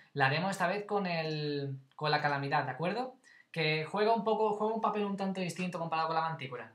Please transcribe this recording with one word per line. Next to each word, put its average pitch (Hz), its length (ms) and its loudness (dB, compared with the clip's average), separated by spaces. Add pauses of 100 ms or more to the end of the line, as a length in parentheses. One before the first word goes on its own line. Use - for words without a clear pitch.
(120)
La 143 140 4
haremos 160 240 2
esta 190 160 0
vez 202 180 -2
con 196 220 0
el, 151 720 -2 (180)
con 151 140 -2
la 151 100 4
calamidad, 139 440 0
¿de 131 80 -4
acuerdo? 196 420 -2 (360)
Que 156 360 0
juega 214 260 4
un 226 120 2
poco, 214 280 2
juega 214 220 0
un 220 80 -4
papel 214 240 2
un 196 100 -2
tanto 190 240 -2
distinto 180 380 -2
comparado 165 300 0
con 165 80 -2
la 160 60 2
mantícora. 131 520 -6